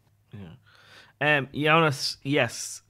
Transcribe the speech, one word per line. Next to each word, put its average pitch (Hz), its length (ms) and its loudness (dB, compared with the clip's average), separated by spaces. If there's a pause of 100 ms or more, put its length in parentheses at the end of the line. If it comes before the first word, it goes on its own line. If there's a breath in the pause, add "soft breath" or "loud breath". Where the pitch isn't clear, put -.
(320)
Yeah. - 1040 -4
Um, 131 140 -4
Jonas, 156 680 2
yes, 135 680 -2